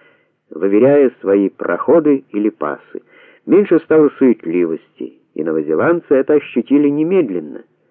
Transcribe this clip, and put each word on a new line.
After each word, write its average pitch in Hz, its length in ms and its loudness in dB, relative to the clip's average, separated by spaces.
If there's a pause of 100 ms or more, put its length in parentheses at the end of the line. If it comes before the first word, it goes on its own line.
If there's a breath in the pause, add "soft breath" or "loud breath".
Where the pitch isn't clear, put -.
(480 soft breath)
выверяя 117 640 2 (100)
свои 98 260 0
проходы 139 840 -2
или 104 180 -2
пасы. - 520 -8 (440 soft breath)
Меньше 180 340 2
стало 156 380 2
суетливости, 82 1000 -2 (160)
и 76 80 -8
новозеландцы 82 680 -2
это 135 200 0
ощутили 143 560 0
немедленно, 143 720 -4 (280)